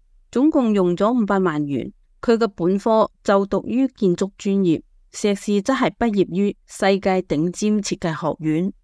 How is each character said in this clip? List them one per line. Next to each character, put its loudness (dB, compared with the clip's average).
總 2
共 2
用 2
咗 2
五 0
百 0
萬 0
元。 -6
佢 2
嘅 2
本 -2
科 2
就 2
讀 -4
於 0
建 0
築 -4
專 -2
業， 2
碩 -2
士 -2
則 0
係 0
畢 0
業 2
於 0
世 0
界 0
頂 -2
尖 0
設 -6
計 -4
學 -4
院， -2